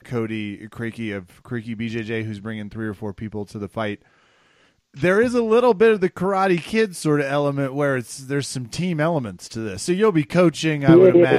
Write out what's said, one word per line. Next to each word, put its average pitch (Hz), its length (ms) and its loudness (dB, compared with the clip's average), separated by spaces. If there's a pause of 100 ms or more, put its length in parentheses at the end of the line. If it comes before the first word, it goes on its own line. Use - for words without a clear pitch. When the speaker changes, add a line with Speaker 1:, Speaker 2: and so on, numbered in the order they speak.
Speaker 1:
Cody 110 640 -8
Creaky 113 440 -8
of 98 320 -12
Creaky 117 320 -10
B 113 140 -8
J 113 140 -6
J, 110 200 -6
who's 107 180 -8
bringing 107 280 -10
three 110 180 -8
or 107 60 -6
four 101 200 -10
people 104 320 -10
to - 120 -16
the 101 120 -8
fight, 104 320 -6 (920)
there 185 280 2
is 240 120 0
a 240 80 2
little 233 320 4
bit 220 200 4
of 202 80 -2
the 180 80 0
Karate 190 520 0
Kid 214 360 -2
sort 147 240 0
of 139 60 -2
element 139 460 -2
where 139 220 0
it's, 123 220 -8
there's 139 320 -6
some 127 160 -8
team 165 340 -4
elements 143 500 -4
to 113 120 -10
this. 101 220 -6
So 175 100 -2
you'll 214 180 2
be 156 140 2
coaching, 160 600 0
I - 40 8
Speaker 2:
Yeah, 160 60 10
Speaker 1:
would 180 200 8
Speaker 2:
yeah, 175 60 8
yeah. 165 180 4